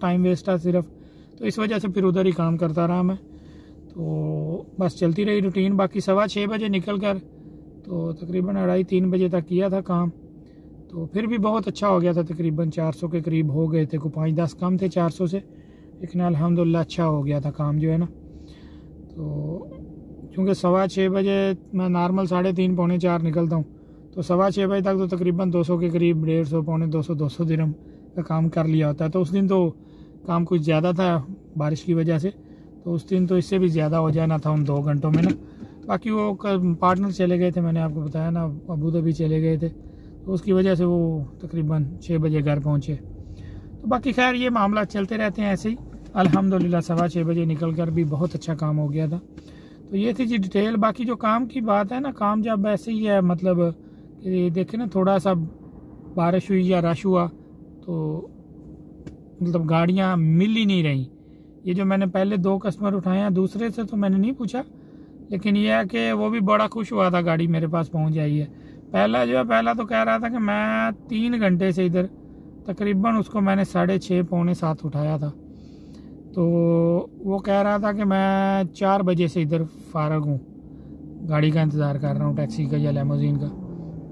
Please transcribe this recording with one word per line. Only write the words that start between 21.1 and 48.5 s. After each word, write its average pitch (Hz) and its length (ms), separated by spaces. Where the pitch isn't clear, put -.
बजे 196 460
मैं 185 160
नॉर्मल 180 360
साढ़े 180 260
तीन, 185 240
पौने 175 220
चार 170 240
निकलता 165 340
हूँ, 156 80
तो 180 100
सवा 185 260
छः 196 160
बजे 196 160
तक 196 140
तो 190 120
तकरीबन 175 420
दो 170 140
सौ 175 140
के 175 120
करीब, 170 340
डेढ़ 160 220
सौ, 160 160
पौने 160 260
दो 156 140
सौ, 170 120
दो 147 140
सौ 170 160
दिरहम 156 280
का 175 80
काम 160 260
कर 160 160
लिया 156 220
होता 147 160
है। 156 60
तो 185 100
उस 165 100
दिन 196 180
तो 185 200
काम 170 180
कुछ 170 180
ज़्यादा 160 320
था 170 320
बारिश 151 240
की 175 120
वजह 165 240
से, 190 140
तो 170 80
उस 165 160
दिन 185 180
तो 185 120
इससे 190 200
भी 185 120
ज़्यादा 156 280
हो 160 120
जाना 160 280
था 156 120
उन 151 140
दो 143 180
घंटों 147 280
में 160 120
ना। 180 80
बाकी 208 220
वो 214 260
क-, 185 440
पार्टनर 185 320
चले 180 260
गए 180 120
थे, 175 100
मैंने 165 200
आपको 156 220
बताया 160 280
ना, 165 140
अबू 160 200
धाबी 165 240
चले 156 260
गए 160 180
थे, 165 100
तो - 640
उसकी 185 200
वजह 185 220
से 175 100
वो 165 580
तकरीबन 156 440
छः 170 160
बजे 156 240
घर 147 180
पहुँचे। 147 340
तो - 920
बाकी 247 240
खैर 254 240
ये 247 160
मामला 208 340
चलते 202 300
रहते 214 260
हैं 202 100
ऐसे 190 160
ही। 233 80
अल्हम्दुलिल्लाह 185 640
सवा 170 260
छः 165 160
बजे 170 220
निकल 160 280
कर 165 160
भी 165 160
बहुत 151 280
अच्छा 160 220